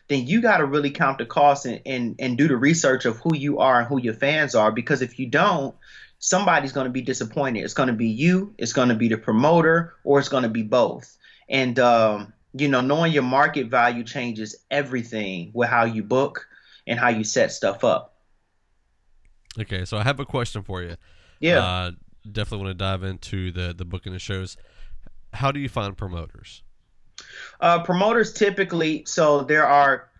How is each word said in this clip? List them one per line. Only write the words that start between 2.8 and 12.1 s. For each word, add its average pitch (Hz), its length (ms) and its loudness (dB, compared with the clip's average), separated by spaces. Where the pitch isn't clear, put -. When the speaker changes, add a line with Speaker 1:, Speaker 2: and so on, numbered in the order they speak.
Speaker 1:
of 113 120 0
who 160 180 0
you 143 240 -4
are 127 200 6
and 117 80 0
who 135 140 -2
your 117 120 -2
fans 147 420 -2
are. 107 160 4
Because 123 300 -2
if - 180 -6
you 131 80 -6
don't, 156 480 0
somebody's 170 520 0
gonna 131 180 -4
be 127 120 -4
disappointed. 127 640 -4
It's - 100 -8
gonna 127 200 0
be 113 160 -2
you, 180 480 0
it's 110 160 -6
gonna 123 220 2
be 113 120 0
the 110 100 2
promoter, 160 760 2
or 139 160 4
it's 135 100 -2
gonna 127 200 0
be 113 140 -2
both. 107 540 0
And, 131 300 0
um, 110 520 4